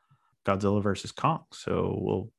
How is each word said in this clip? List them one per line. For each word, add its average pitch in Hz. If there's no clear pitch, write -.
Godzilla 98
versus 98
Kong. 156
So 92
we'll, 101